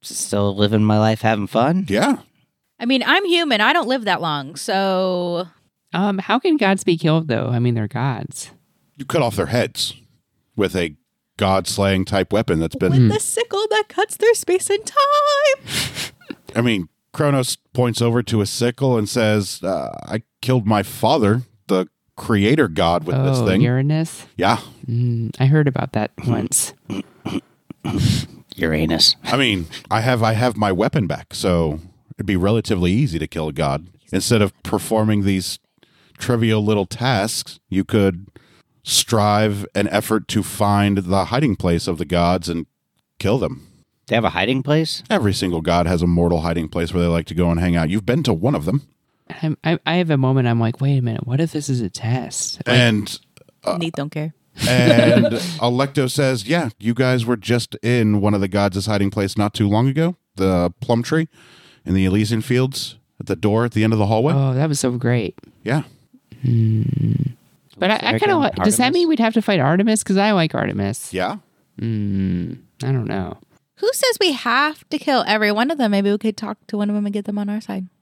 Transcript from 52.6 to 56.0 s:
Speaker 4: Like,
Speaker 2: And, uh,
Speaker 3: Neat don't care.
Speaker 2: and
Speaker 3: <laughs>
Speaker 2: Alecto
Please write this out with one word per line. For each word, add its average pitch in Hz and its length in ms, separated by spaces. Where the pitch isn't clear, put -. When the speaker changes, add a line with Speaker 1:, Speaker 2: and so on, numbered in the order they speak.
Speaker 4:
Like, 120 100
Speaker 2:
And, 110 440
uh, - 140
Speaker 3:
Neat 165 180
don't 143 140
care. 156 240
Speaker 2:
and 120 580
Speaker 3:
<laughs> - 360
Speaker 2:
Alecto 127 480